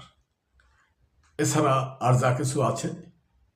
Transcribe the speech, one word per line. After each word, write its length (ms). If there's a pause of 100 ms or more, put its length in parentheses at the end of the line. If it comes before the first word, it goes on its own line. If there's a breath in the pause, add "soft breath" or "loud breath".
(1400)
এছাড়া 640
আর 140
যা 200
কিছু 280
আছে, 280 (680)